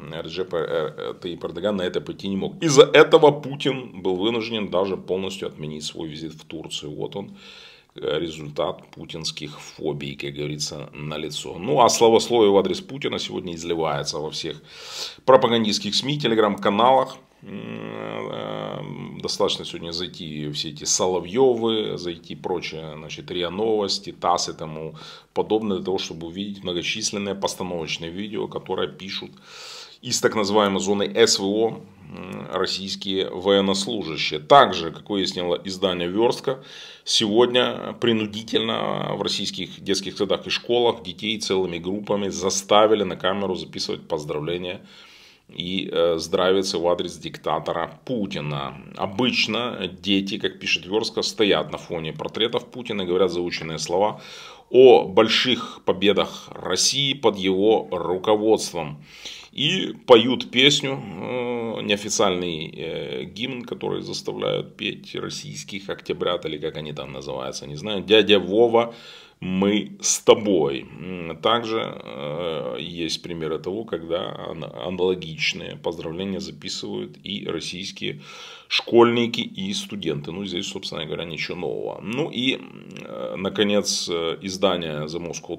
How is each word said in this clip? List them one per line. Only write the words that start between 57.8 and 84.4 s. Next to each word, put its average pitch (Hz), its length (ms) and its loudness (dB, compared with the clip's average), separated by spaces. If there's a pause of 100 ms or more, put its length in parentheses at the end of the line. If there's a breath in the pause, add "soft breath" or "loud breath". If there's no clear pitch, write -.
руководством. 90 1120 0 (480 loud breath)
И 165 460 -2 (100)
поют 120 440 8
песню, 135 400 4 (100)
э, 117 800 -6
неофициальный, 95 920 0
э, 76 480 -8
гимн, 120 380 -8
который 98 400 -6
заставляют 98 720 -6
петь 98 400 -8
российских 98 720 -10
октябрят, 87 560 -4
или 78 140 -6
как 78 180 -6
они 78 160 -10
там 69 200 -10
называются, 67 540 -10
не 71 100 -10
знаю, 98 260 -6
"Дядя 101 360 6
Вова, 113 560 4 (460 loud breath)
мы 98 600 0
с - 200 0
тобой". 90 680 4 (140)
М, 85 400 -8
также, 113 400 0
э, 71 1000 -6
есть 85 420 -6
примеры 80 360 -4
того, 95 260 -6
когда 82 500 -6 (160)
ан-, 82 140 -10 (220)
аналогичные 87 880 -2
поздравления 85 640 -6
записывают 98 840 -10
и 101 220 -8
российские 90 720 -8 (480 loud breath)
школьники, 117 720 4
и 98 340 -6
студенты. 80 560 -6
Ну, 95 140 -8
здесь, 95 220 -6
собственно 82 400 -8
говоря, 85 180 -6
ничего 82 320 -8
нового. 55 460 -6
Ну 120 280 -4
и, 123 280 0
э, - 800 -10
наконец, 101 720 0
э, 82 320 -2